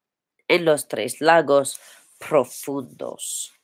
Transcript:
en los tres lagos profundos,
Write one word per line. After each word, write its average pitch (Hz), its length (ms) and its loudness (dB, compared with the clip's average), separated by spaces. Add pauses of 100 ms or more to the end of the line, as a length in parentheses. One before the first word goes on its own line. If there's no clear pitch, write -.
(480)
en 170 180 2
los 147 220 2
tres 113 320 -8
lagos 143 600 2 (380)
profundos, - 1400 -6 (100)